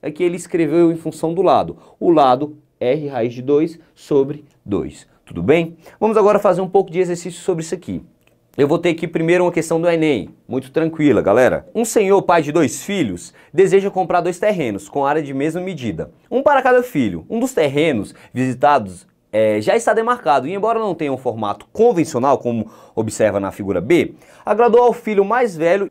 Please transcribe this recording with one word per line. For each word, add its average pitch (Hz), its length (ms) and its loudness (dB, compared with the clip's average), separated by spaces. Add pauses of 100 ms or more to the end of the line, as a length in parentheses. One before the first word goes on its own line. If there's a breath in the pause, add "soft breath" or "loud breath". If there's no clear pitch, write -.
Aqui 151 200 -8
ele 175 140 0
escreveu 165 560 2
em 165 40 -6
função 160 360 -6
do 175 80 -2
lado, 117 380 0 (200 loud breath)
o 202 120 2
lado 135 480 2 (200)
R 143 300 -2
raiz 120 240 -4
de 123 80 -14
dois 147 400 0 (140)
sobre 143 500 -2 (180)
dois, 76 460 -6 (160)
tudo - 180 -10
bem? 165 340 0 (220 loud breath)
Vamos 220 180 0
agora 202 220 4
fazer 190 220 2
um 185 80 -4
pouco 190 200 0
de 165 120 -2
exercício 175 400 -6
sobre 165 240 -4
isso 170 100 -10
aqui. 95 260 -8 (560)
Eu 139 120 2
vou 165 100 2
ter 170 120 0
aqui 165 180 -4
primeiro 165 340 0
uma 175 80 2
questão 165 300 -2
do 170 80 0
enem, 156 400 0 (180)
muito 131 240 -8
tranquila, 156 500 2
galera. 95 540 4
Um 226 100 -2
senhor, 196 380 2
pai 170 200 2
de 147 100 -4
dois 151 320 0
filhos, 135 500 -6 (180 soft breath)
deseja 190 380 2
comprar 180 300 -2
dois 180 180 -4
terrenos 165 500 -2
com 143 160 -4
área 147 160 0
de 139 140 -6
mesma 151 260 -4
medida, 120 520 -8 (180)
um 247 140 -2
para 285 180 2
cada 254 180 2
filho. 113 480 -4
Um 226 120 -6
dos 262 120 -4
terrenos 143 600 -2 (180 loud breath)
visitados, 127 720 -2 (280)
é, 107 280 2
já 180 140 0
está 233 180 0
demarcado 214 540 0
e, 180 80 -6
embora 214 240 -2
não 208 160 -4
tenha 143 180 -4
um 127 60 -4
formato 110 540 -6
convencional, 147 680 2
como 117 320 -4 (240 loud breath)
observa 107 440 -2
na 98 120 -4
figura 95 280 -4
B, 127 360 0 (320 loud breath)
agradou 226 340 4
ao 240 140 4
filho 208 280 0
mais 220 320 -2
velho 170 360 0